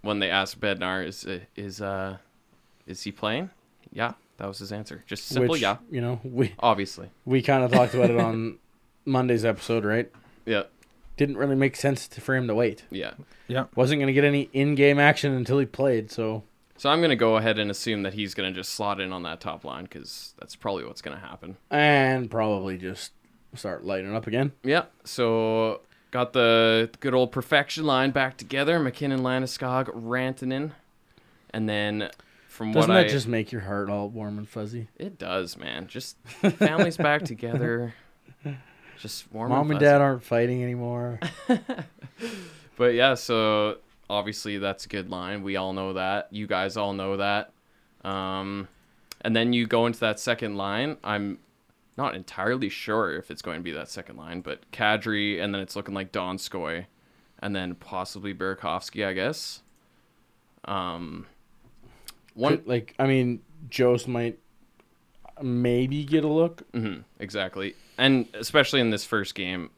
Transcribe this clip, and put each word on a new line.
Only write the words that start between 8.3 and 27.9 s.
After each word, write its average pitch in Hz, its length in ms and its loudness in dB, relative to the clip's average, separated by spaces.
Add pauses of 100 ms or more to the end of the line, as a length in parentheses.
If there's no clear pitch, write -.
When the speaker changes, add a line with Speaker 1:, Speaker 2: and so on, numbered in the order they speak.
Speaker 2:
Monday's 127 400 2
episode, 110 400 0
right? 110 260 2 (340)
Speaker 1:
Yeah. 104 180 2 (540)
Speaker 2:
Didn't 143 200 0
really 139 180 2
make 135 220 2
sense 135 320 0
to, - 120 -16
for 131 140 0
him 127 120 0
to 110 60 0
wait. 110 380 0
Speaker 1:
Yeah. 95 220 -8 (340)
Speaker 3:
Yeah. 127 180 -2 (100)
Speaker 2:
Wasn't 135 240 4
gonna 135 140 2
get 143 120 6
any 143 280 2
in-game 143 460 6
action 143 340 6
until 127 260 2
he 135 60 2
played, 117 460 0
so. 110 320 -4 (340)
Speaker 1:
So 139 140 -2
I'm 165 100 4
gonna 156 140 4
go 110 220 6
ahead 110 200 2
and 104 140 -2
assume 104 320 -2
that 95 100 -4
he's 104 220 -6
gonna 95 160 -4
just 92 240 -8
slot 101 240 -4
in 92 140 -4
on 90 100 -8
that 82 160 -10
top - 240 -10
line, 73 240 -12
'cause - 500 -16
that's - 180 -18
probably 95 300 -6
what's - 160 -14
gonna 71 180 -12
happen. - 380 -16 (140)
Speaker 2:
And 135 580 4
probably 101 480 0
just 92 360 -10 (400)
start - 320 -8
lighting 95 280 -4
up 110 140 -4
again. 131 240 0 (140)
Speaker 1:
Yeah, 160 180 2 (220)
so 113 760 0 (320)
got 123 220 -2
the 113 560 6 (100)
good 135 140 0
old 127 180 4
perfection 143 540 0
line 135 260 4